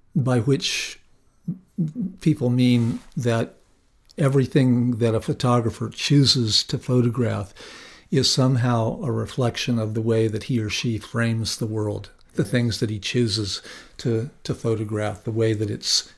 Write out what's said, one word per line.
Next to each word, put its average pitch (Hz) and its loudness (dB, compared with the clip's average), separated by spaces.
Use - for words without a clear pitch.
by 123 2
which - -2
people 147 2
mean 123 2
that 117 -2
everything 127 4
that 113 2
a 110 0
photographer 120 0
chooses 127 2
to - -4
photograph 117 0
is 131 2
somehow 123 2
a 135 -2
reflection 117 -2
of 110 -2
the 113 -2
way 110 4
that 107 -4
he 127 0
or 107 -2
she 113 -2
frames 113 -2
the 120 -4
world, 104 -4
the 156 0
things 120 0
that 117 0
he 107 -4
chooses 107 -2
to, 120 -2
to - -4
photograph, 107 -4
the 120 -6
way 110 2
that 107 -2
it's - -2